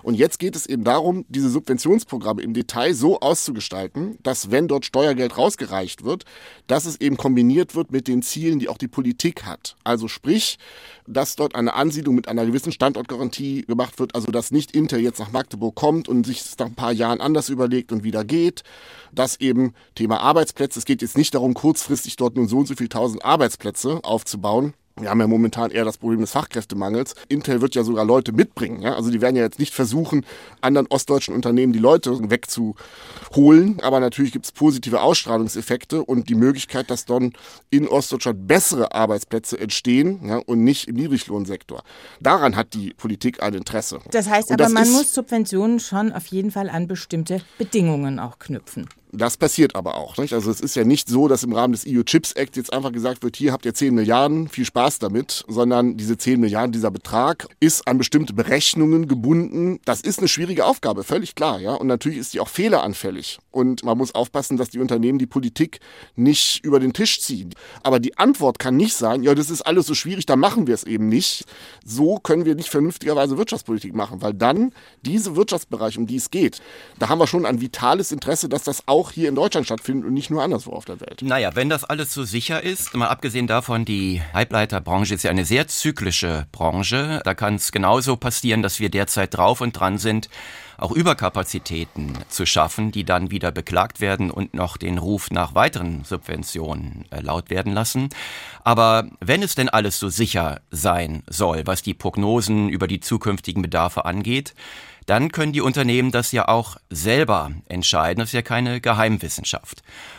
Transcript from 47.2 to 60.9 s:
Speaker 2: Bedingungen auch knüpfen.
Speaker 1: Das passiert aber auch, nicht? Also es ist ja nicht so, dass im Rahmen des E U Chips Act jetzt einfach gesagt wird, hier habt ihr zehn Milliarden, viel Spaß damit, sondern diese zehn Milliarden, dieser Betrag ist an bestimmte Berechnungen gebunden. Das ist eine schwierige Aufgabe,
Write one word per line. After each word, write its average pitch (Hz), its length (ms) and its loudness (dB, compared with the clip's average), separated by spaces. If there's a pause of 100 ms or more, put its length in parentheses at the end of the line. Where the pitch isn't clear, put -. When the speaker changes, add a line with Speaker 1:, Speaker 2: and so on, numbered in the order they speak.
Speaker 2:
Bedingungen 156 640 0
auch 117 220 -10
knüpfen. - 480 -12 (220)
Speaker 1:
Das 113 280 -2
passiert 151 360 4
aber 87 220 -4
auch, - 220 -8
nicht? 139 160 -2
Also 110 160 0
es 107 100 -2
ist - 160 -4
ja 120 80 2
nicht 143 240 4
so, 131 200 4
dass 131 140 4
im 120 120 -2
Rahmen 120 180 2
des 110 140 -4
E 135 100 -2
U 120 60 4
Chips - 300 2
Act 135 260 -6
jetzt 123 160 -6
einfach 135 180 -4
gesagt 120 300 -4
wird, 120 140 -6
hier 139 160 2
habt 131 120 -4
ihr 120 80 0
zehn 135 220 2
Milliarden, 139 560 2
viel 127 160 -4
Spaß 127 320 2
damit, - 500 -4
sondern 123 480 2
diese 110 220 -2
zehn 123 200 2
Milliarden, 113 340 0
dieser 110 180 0
Betrag 113 560 -2 (120)
ist - 300 2
an 127 80 4
bestimmte 127 380 2
Berechnungen 156 760 2
gebunden. 165 800 2
Das 120 160 0
ist 202 160 -2
eine 185 100 2
schwierige 170 380 0
Aufgabe, 104 380 0